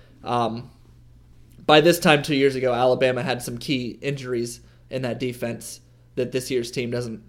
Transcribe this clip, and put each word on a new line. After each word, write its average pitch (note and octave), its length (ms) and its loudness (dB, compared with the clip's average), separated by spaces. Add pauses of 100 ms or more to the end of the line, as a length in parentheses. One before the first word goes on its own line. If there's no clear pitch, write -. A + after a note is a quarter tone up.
(240)
Um, A#2 460 -4 (960)
by D3+ 160 8
this E3+ 160 6
time D3+ 240 4
two D3 140 -2
years C#3 200 2
ago, B2+ 180 0
Alabama B2+ 500 2
had B2 180 -4
some A#2+ 160 -10
key B2 440 -6
injuries B2+ 580 -6 (300)
in C3 140 -6
that A#2 160 -6
defense A#2+ 600 -8 (360)
that B2 180 -4
this B2+ 180 -6
year's A#2+ 200 -2
team A#2+ 200 -6
doesn't A#2+ 380 -6